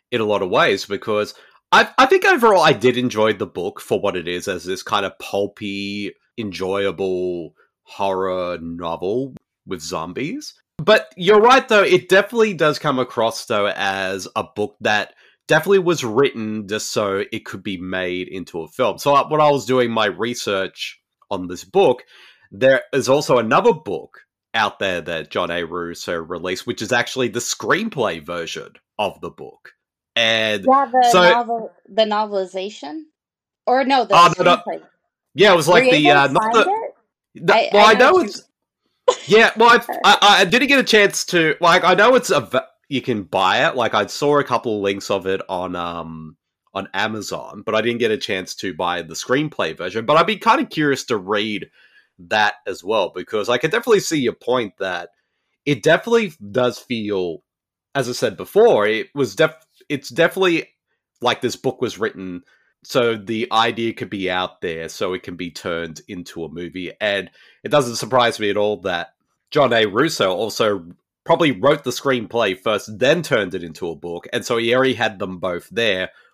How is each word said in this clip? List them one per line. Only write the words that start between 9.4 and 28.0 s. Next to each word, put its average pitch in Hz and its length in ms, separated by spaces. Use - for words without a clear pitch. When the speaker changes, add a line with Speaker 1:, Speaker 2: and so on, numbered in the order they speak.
Speaker 1:
with 92 140
zombies. 92 760
But 214 360
you're 202 260
right, 254 260
though, 208 160
it 180 260
definitely 202 460
does 151 240
come 143 180
across, 117 480
though, 104 220
as 98 680
a 107 80
book - 380
that 107 320
definitely 180 320
was 165 240
written 110 640
just 104 240
so 101 400
it 107 140
could 95 160
be 95 160
made 92 520
into 87 320
a 78 60
film. 107 300
So, 143 160
uh, 135 140
when 156 140
I 151 100
was 131 140
doing 123 260
my 113 140
research 98 920
on 92 180
this 90 160
book, 180 400
there 127 300
is 127 160
also 143 280
another 156 360
book - 480
out 107 240
there 92 220
that 80 280
John 87 220
A. 87 140
Russo 87 500
released, 85 500
which - 160
is 107 100
actually 120 360
the 107 120
screenplay 117 840